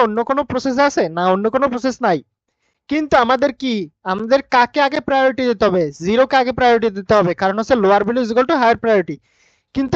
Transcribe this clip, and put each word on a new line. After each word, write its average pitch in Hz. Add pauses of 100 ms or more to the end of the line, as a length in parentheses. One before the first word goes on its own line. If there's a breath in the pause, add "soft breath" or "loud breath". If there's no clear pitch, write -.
অন্য 214 (120)
কোনো 269 (100)
প্রসেস 247 (100)
আছে? 285 (120)
না, 175 (120)
অন্য 202 (100)
কোনো 269
প্রসেস 247 (120)
নাই। 170 (680)
কিন্তু 302 (100)
আমাদের 254 (100)
কি, 254 (380)
আমাদের 226 (160)
কাকে 247
আগে 294
প্রায়োরিটি 262
দিতে 226
হবে? 180 (220)
জিরো 226
কে 285
আগে 247
প্রায়োরিটি 233
দিতে 196
হবে, 175 (100)
কারণ 196
হচ্ছে 226
lower 202
value 247
is 214
equal 247
to 330
higher 233
priority। 190 (580)
কিন্তু 269